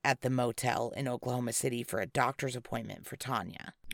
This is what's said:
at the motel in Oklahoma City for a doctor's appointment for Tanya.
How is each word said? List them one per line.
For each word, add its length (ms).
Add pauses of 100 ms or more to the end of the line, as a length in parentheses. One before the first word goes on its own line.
at 200
the 80
motel 640
in 100
Oklahoma 460
City 320
for 160
a 60
doctor's 500
appointment 500
for 100
Tanya. 580 (180)